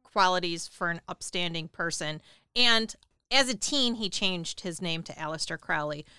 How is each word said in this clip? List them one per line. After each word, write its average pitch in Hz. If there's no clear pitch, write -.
qualities 180
for -
an 170
upstanding 170
person. 156
And 233
as 262
a 247
teen, 247
he 214
changed 180
his 170
name 165
to -
Aleister 156
Crowley. 151